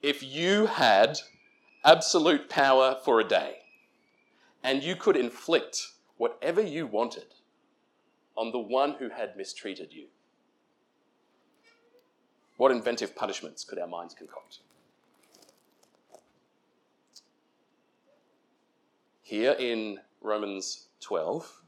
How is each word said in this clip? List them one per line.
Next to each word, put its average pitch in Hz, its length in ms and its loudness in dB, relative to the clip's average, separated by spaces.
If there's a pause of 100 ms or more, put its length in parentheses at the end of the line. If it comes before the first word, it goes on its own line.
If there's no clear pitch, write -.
If 143 200 -4
you 175 440 0
had 113 520 4 (640)
absolute 160 640 4
power 131 560 4
for 117 160 4
a 107 40 4
day, - 340 -2 (1040)
and 135 200 0
you 175 140 -6
could 185 200 2
inflict - 720 -2 (280)
whatever 147 440 -4
you 160 260 -4
wanted 113 480 -6 (1000)
on 113 160 -6
the 123 60 -4
one 127 340 -2
who 131 180 -10
had 107 260 -10
mistreated 95 560 -12
you, 78 140 -20 (2500)
what 131 140 4
inventive 117 460 -4
punishments - 480 -10
could 92 140 -14
our 87 80 -8
minds 85 280 -12
concoct? - 440 -20 (4000)
Here 113 360 0
in 110 420 -6 (200)
Romans 104 680 -6 (120)
twelve 98 680 -6